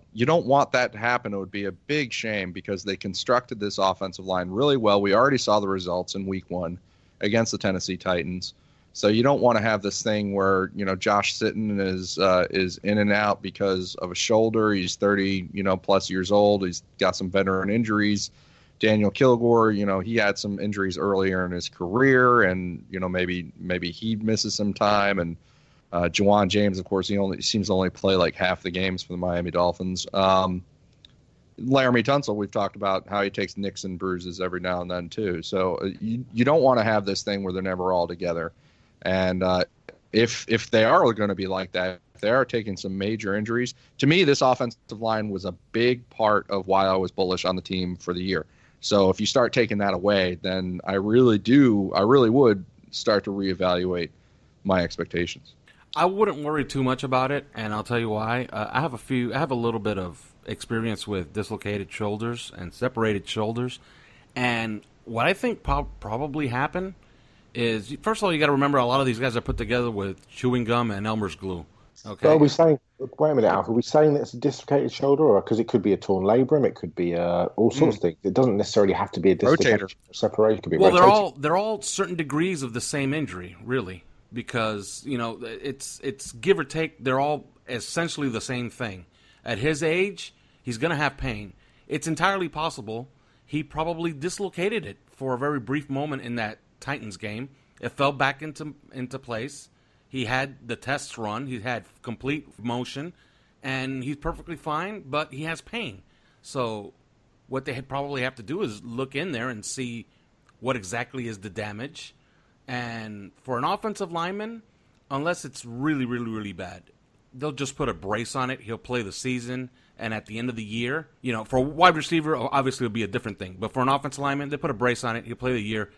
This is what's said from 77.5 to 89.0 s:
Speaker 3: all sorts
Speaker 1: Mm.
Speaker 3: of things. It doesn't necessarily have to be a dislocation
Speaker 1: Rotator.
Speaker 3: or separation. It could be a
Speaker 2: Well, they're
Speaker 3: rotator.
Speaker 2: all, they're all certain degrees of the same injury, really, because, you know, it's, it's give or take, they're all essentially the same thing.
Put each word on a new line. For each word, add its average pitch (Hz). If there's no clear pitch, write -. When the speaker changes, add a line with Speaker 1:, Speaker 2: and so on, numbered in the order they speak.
Speaker 3:
all 113
sorts 139
Speaker 1:
Mm. 101
Speaker 3:
of -
things. 85
It 95
doesn't 123
necessarily 101
have -
to -
be 98
a -
dislocation 127
Speaker 1:
Rotator. 95
Speaker 3:
or -
separation. 110
It -
could 82
be 82
a -
Speaker 2:
Well, 95
they're 180
Speaker 3:
rotator. 185
Speaker 2:
all, 202
they're 151
all 208
certain 180
degrees 160
of 120
the 117
same 139
injury, 90
really, 107
because, 110
you 135
know, 117
it's, 117
it's -
give 170
or 156
take, 156
they're 131
all 147
essentially 147
the 113
same 123
thing. 95